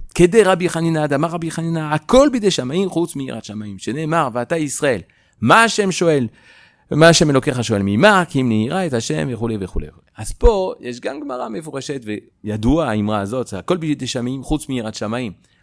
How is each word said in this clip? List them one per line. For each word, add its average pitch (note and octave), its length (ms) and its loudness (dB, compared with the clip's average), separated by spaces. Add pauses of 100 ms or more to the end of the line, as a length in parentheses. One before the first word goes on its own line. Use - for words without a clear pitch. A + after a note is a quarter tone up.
(140)
כדי F3+ 280 6
רבי F3+ 260 2
חנינא E3 360 0
אדם, C#3 200 0
אמר E3 100 -2
רבי E3 160 -6
חנינא, E3 440 -4
"הכל C4 380 4
בידי G#3 180 0
שמיים D#3+ 400 -2
חוץ E3+ 260 -4
מיראת C3 280 -8
שמיים", G#2 340 -10
שנאמר, D#3 540 -2
"ואתה A#2+ 240 -4
ישראל, C#3 440 -2 (400)
מה F3+ 240 6
השם G3+ 280 0
שואל, D3+ 340 2 (640)
מה D#3 180 8
השם D#3+ 220 6
אלוקיך C3 340 0
שואל G#2 200 0
ממך, E3 440 4
כי C#3 120 -2
אם B2+ 80 0
נראה B2+ 380 0
את D3 60 -6
השם", D3 400 -2
וכולי A2+ 280 -4
וכולי. E2+ 260 -6 (300)
אז G#2+ 160 -10
פה F#3+ 480 4
יש B2 200 -10
גם C#4 200 -8
גמרא C#4 280 -8
מפורשת, D3 520 -8 (440)
וידוע A#2 420 0
האמרה G#2+ 340 0
הזאת, A2 320 -6
"הכל G#2 240 -2
בידי D3 300 -4
שמיים B2+ 360 -6
חוץ D3+ 260 -4
מיראת A2+ 260 -6
שמיים". A2+ 380 -6 (300)